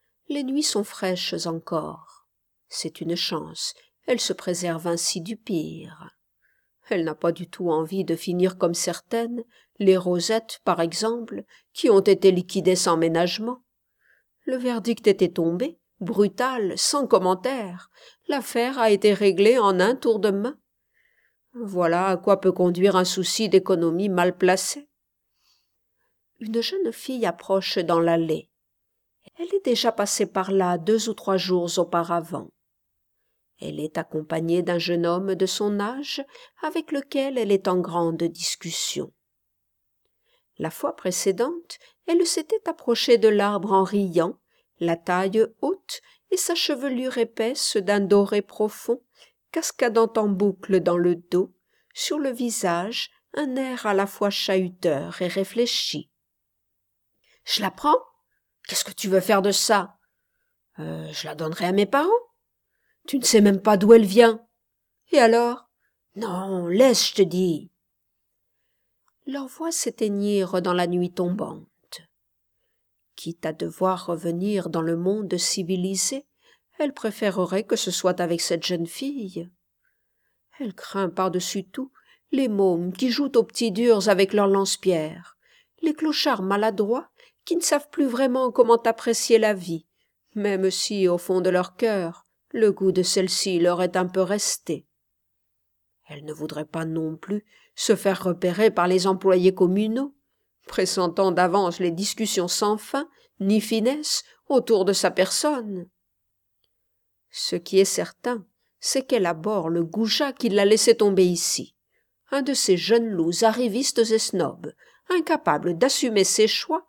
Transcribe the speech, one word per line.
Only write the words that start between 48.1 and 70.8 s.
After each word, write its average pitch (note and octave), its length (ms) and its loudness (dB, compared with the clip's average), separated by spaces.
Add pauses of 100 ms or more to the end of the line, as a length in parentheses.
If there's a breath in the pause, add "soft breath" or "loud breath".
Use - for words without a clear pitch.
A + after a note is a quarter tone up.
profond, - 600 -4 (500 soft breath)
cascadant A3+ 640 0
en G#3+ 100 2
boucle F#3+ 540 0
dans F3 160 0
le F3 180 2
dos, F3+ 400 -4 (380)
sur - 260 -6
le C#4 120 -2
visage, A3 800 -4 (220)
un C4+ 220 -4
air B3+ 300 -6
à G#3 80 0
la G3 140 0
fois G3+ 220 -2
chahuteur F3+ 920 -2
et F3+ 60 -2
réfléchi. « F#3+ 840 -4 (1400)
Je - 160 -4
la G3 100 -2
prends ? D4+ 300 2 (640)
Qu'est-ce - 180 -4
que G3+ 60 -16
tu - 180 -6
veux F#3 120 4
faire G3 200 2
de G3 100 2
ça ? » G3 460 0 (800)
Euh, D#3+ 320 -10
je D#3 160 -10
la D#3 80 -12
donnerai E3 300 -6
à F3+ 60 0
mes G3+ 140 4
parents. C#4+ 240 0 (960)
Tu C#4 140 -4
ne A#3+ 60 -2
sais G#3+ 160 6
même G3 200 6
pas G#3 140 4
d'où G3+ 160 8
elle A3+ 140 10
vient. A3+ 420 4 (640)
Et D#4 80 4
alors ? A#3+ 500 4 (460)
Non, F#3+ 520 -6
laisse, A3 420 4
je - 60 -10
te G#3 60 6
dis. F3+ 480 0 (1600)
Leurs C4+ 200 -8
voix E4 260 -8
s'éteignirent G3+ 880 -2
dans F3+ 100 -2
la F3 160 0